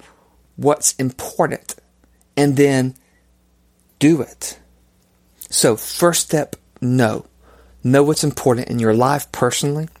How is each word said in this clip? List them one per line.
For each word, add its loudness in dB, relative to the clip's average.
what's 0
important -6
and 2
then 2
do 2
it. -14
So 2
first -2
step, -4
know. 0
Know 4
what's 0
important 0
in -4
your 2
life 0
personally, -4